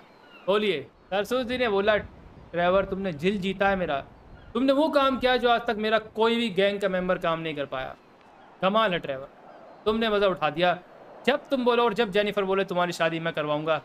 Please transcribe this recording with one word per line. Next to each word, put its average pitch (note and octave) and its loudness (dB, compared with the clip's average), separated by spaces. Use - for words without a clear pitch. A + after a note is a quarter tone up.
बोलिए। G3 0
सरसूर G3+ -4
जी B3 -4
ने B3 0
बोला, G3+ 2
"ट्रेवर, - -2
तुमने F#3+ -6
दिल F#3 -2
जीता G3 0
है G3 0
मेरा, D#3 -4
तुमने C4 2
वो D4 2
काम C4+ 2
किया B3 2
जो A#3+ 2
आज A#3 2
तक A3+ -2
मेरा A3 2
कोई A3 0
भी A#3 -2
गैंग G3 0
का G3+ 0
member F#3 0
काम E3 -2
नहीं D#3+ -8
कर C#3+ -6
पाया। C#3 -8
कमाल G3+ 2
है E3+ -2
ट्रेवर, C#3 -8
तुमने A3 0
मज़ा G3+ 2
उठा E3 0
दिया। E3+ 0
जब C#4+ 0
तुम B3+ 0
बोलो A#3+ 4
और A#3 2
जब G3+ -2
जेनिफर G#3 0
बोले, F#3+ 0
तुम्हारी F3 -2
शादी E3 0
मैं E3 -4
करवाऊँगा D3+ -2